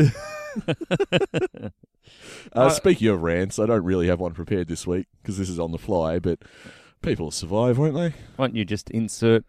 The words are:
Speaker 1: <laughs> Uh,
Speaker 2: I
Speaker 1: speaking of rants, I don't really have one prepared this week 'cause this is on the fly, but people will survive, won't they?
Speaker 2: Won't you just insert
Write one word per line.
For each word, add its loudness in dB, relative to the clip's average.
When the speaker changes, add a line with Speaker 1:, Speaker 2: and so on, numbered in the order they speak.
Speaker 1:
<laughs> 8
Uh, 6
Speaker 2:
I 8
Speaker 1:
speaking 4
of 2
rants, 0
I 2
don't 2
really 2
have 2
one -4
prepared -2
this -6
week -4
'cause -8
this -2
is -6
on -2
the -6
fly, -2
but -2
people -2
will -8
survive, 0
won't 0
they? -2
Speaker 2:
Won't -2
you 0
just -6
insert 2